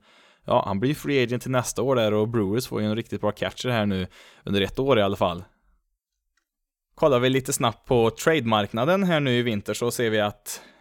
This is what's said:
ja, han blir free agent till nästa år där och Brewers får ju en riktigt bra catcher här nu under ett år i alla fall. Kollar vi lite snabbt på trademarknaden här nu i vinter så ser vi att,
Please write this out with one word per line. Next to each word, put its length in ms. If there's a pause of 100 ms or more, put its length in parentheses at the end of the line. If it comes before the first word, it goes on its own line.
(460)
ja, 220
han 120
blir 160
free 280
agent 180
till 100
nästa 300
år 140
där 180
och 140
Brewers 400
får 140
ju 60
en 80
riktigt 260
bra 100
catcher 380
här 160
nu 220 (380)
under 160
ett 180
år 200
i 20
alla 140
fall. 280 (1500)
Kollar 240
vi 100
lite 240
snabbt 340
på 220
trademarknaden 920
här 160
nu 120
i 100
vinter 320
så 180
ser 180
vi 100
att, 420 (200)